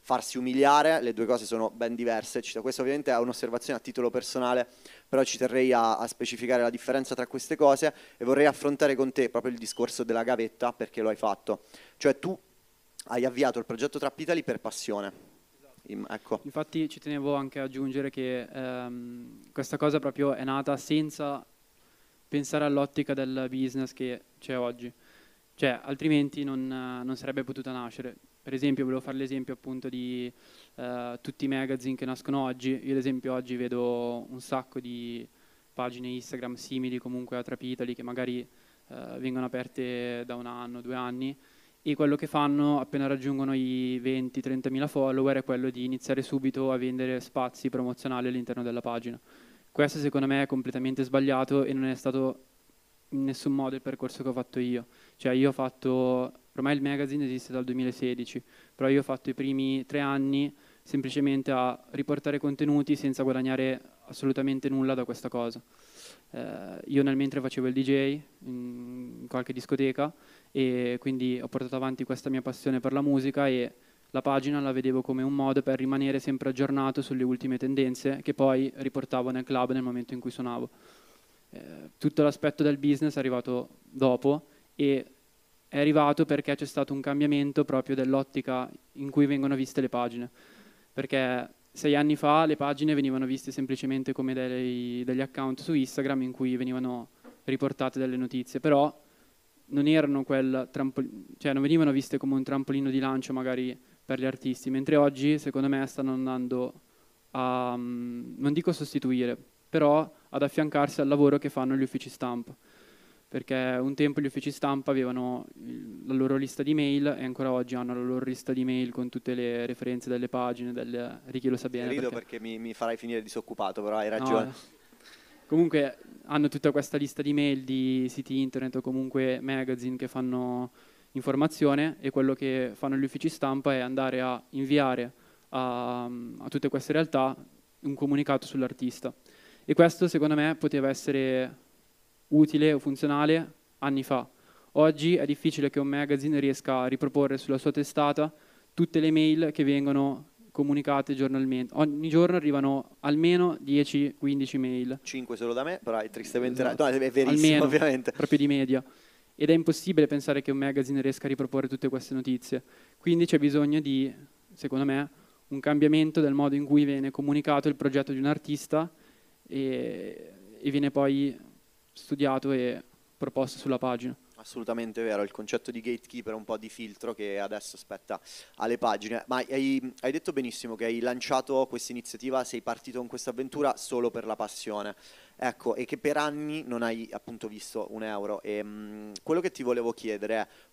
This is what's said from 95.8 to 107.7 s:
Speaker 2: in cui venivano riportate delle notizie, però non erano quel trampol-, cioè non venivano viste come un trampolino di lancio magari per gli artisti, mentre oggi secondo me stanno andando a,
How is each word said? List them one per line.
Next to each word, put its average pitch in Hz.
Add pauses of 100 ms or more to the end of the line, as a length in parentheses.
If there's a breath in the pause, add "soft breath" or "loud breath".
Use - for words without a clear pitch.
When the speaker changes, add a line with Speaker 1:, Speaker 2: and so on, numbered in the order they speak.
Speaker 2:
in 127
cui 127
venivano 127 (360 loud breath)
riportate 135
delle 131
notizie, 127
però 147 (720 soft breath)
non 143
erano 143
quel 131
trampol-, 135 (120)
cioè 143
non 135
venivano 151
viste 139
come 135
un 135
trampolino 135
di 131
lancio 135
magari 127 (240 soft breath)
per 131
gli 127
artisti, 131
mentre 139
oggi 143
secondo 139
me 135
stanno 135
andando 127 (500 soft breath)
a, 127